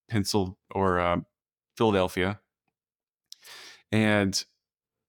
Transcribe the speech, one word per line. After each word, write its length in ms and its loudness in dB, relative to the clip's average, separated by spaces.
Pencil-, 500 -2
or, 300 2
uh, 200 0
Philadelphia. 640 0
And 540 2